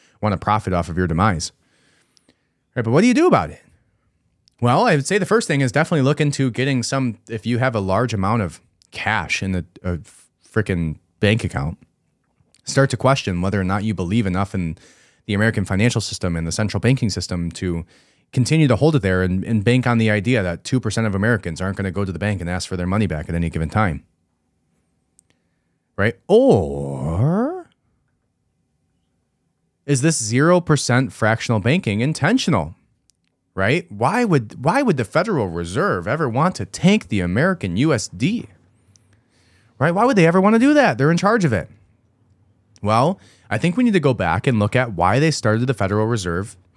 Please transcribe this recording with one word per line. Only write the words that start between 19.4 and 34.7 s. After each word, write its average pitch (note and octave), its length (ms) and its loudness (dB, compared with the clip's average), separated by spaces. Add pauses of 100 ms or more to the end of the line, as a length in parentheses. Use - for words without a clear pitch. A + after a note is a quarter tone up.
and G#2+ 200 -2
bank B2 240 2
on A#2+ 100 2
the A2 140 2
idea G#2 320 0
that F2 200 -6
two C3 160 0
percent A2 280 -2
of G2 80 -2
Americans G2 440 -2
aren't F#2 160 -4
gonna G2 160 -4
go G2 140 -4
to F#2+ 60 -4
the E2+ 80 -8
bank G2+ 200 -2
and E2+ 120 -6
ask F2+ 180 -6
for - 80 -6
their F2+ 80 -4
money G2 220 0
back D#2 200 -6
at E2 60 -6
any E2+ 160 -2
given D#2 200 -4
time. F#2+ 360 -2 (1900)
Right? G#2 180 0 (120)
Or A#2+ 1400 2 (2250)
is C#3 160 0
this D#3 220 0
zero D3 380 2
percent C3 500 0
fractional A2+ 480 0
banking A2+ 400 0
intentional? C#3+ 760 0 (800)
Right? B2+ 360 0
Why D3+ 340 0
would, C3 380 0
why F3 180 0